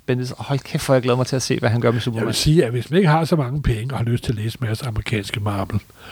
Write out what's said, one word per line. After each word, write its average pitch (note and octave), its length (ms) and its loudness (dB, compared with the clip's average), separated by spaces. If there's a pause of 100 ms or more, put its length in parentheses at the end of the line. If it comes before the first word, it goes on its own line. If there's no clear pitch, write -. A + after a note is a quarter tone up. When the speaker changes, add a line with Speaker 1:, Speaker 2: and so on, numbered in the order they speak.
Speaker 1:
Bendis. B2+ 240 0
Og A#2 140 -10
hold C#3 140 -2
kæft, - 280 -6
hvor C#3 80 4
jeg B2+ 80 4
glæder B2 140 2
mig B2+ 100 0
til C#3 100 -2
at A#2+ 60 0
se, - 160 0
hvad A#2 120 2
han A#2 100 2
gør A#2+ 100 4
med A#2 100 0
Superman. A2+ 200 -4
Speaker 2:
Jeg A2+ 60 -2
vil A#2 80 -2
sige, D#3 300 4
at A2+ 60 -2
hvis A#2+ 200 -4
man D#3 80 0
ikke G3 120 4
har D#3+ 140 4
så E3+ 120 2
mange C#3 260 -2
penge A#2+ 320 -2
og A2 40 -4
har A2+ 60 0
lyst A#2 200 0
til C3+ 80 -2
at G#2+ 60 -4
læse A2 240 -4
en A2+ 60 -2
masse A2 180 -4
amerikanske G#2+ 540 -4
Marvel, G#2 400 -2 (320)